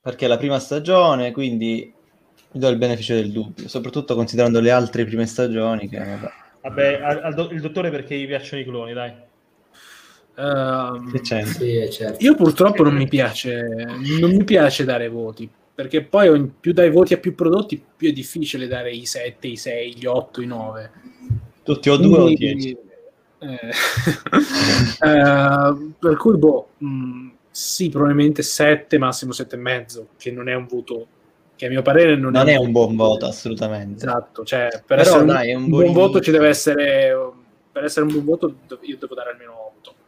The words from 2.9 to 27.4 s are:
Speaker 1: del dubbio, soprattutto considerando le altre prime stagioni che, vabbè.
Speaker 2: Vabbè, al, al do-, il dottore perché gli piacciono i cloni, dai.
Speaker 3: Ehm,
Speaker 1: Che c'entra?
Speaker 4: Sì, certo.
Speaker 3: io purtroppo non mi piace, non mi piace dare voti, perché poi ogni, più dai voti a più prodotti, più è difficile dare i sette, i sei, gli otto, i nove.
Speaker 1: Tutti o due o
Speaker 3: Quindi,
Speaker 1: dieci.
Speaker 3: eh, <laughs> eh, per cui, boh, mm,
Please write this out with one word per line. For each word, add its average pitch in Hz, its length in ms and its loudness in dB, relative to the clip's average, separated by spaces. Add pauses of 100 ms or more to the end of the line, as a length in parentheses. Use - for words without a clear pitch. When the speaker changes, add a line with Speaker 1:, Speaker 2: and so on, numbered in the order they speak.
Speaker 1:
del 107 180 -2
dubbio, 107 360 -10
soprattutto 127 460 -6
considerando 117 460 2
le 117 100 4
altre 120 340 2
prime 113 220 -4
stagioni 113 640 -4
che, 104 100 -12
vabbè. 101 320 -10 (300)
Speaker 2:
Vabbè, 139 420 -2
al, 147 200 -4
al 160 120 -8
do-, 165 160 -6
il 165 100 -8
dottore 160 300 -6
perché 143 280 -10
gli 139 80 -8
piacciono 139 340 -8
i 131 40 -10
cloni, 120 280 -12
dai. 120 200 -10 (1200)
Speaker 3:
Ehm, 131 760 -4
Speaker 1:
Che 127 100 -4
c'entra? 110 320 -4
Speaker 4:
Sì, 117 380 -2
certo. 110 340 -8
Speaker 3:
io 294 100 8
purtroppo 180 480 4
non 147 120 4
mi 139 140 0
piace, 123 540 -2 (580)
non 170 120 4
mi 196 120 4
piace 156 400 4
dare 120 240 -2
voti, 113 400 -10 (260)
perché 143 300 -4
poi 196 240 4
ogni, 143 320 4
più 175 120 0
dai 175 180 6
voti 180 240 6
a 175 40 -4
più - 160 -4
prodotti, 180 480 0 (140)
più 160 140 0
è - 20 0
difficile 135 540 -8
dare 123 260 -6
i 120 140 -12
sette, 123 400 -10
i 120 100 -10
sei, 120 400 -8
gli 120 80 -16
otto, 123 380 -4
i 123 40 -8
nove. 110 440 -12 (720)
Speaker 1:
Tutti 147 260 0
o 143 80 6
due 175 220 8
o 180 60 8
Speaker 3:
Quindi, 143 300 2
Speaker 1:
dieci. 135 220 -6 (640)
Speaker 3:
eh, 127 300 -14
<laughs> 214 1400 -2
eh, 143 680 4 (220)
per 160 180 2
cui, 220 200 4
boh, 147 320 2 (160)
mm, 127 440 -8 (220)